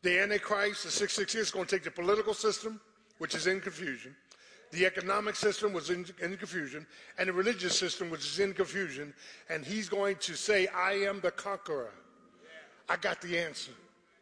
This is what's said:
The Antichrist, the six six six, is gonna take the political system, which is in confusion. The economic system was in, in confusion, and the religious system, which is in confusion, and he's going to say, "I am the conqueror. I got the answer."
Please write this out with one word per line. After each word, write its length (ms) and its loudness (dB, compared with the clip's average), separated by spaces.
The 160 4
Antichrist, 640 0
the 80 -6
six 220 0
six 180 0
six, 160 0
is 40 -2
gonna 140 -2
take 180 0
the 80 -6
political 420 2
system, 480 -2
which 160 -4
is 140 0
in 140 2
confusion. 520 -8
The 140 4
economic 500 2
system 380 2
was 160 -2
in, 160 0
in 160 -2
confusion, 480 -6
and 120 2
the 40 0
religious 440 4
system, 320 0
which 160 -4
is 140 -4
in 140 4
confusion, 600 -2
and 160 -4
he's 240 -2
going 280 2
to 180 -4
say, 320 4
"I 260 2
am 280 0
the 100 2
conqueror. 600 -4
I 80 2
got 240 -2
the 180 0
answer." 320 -6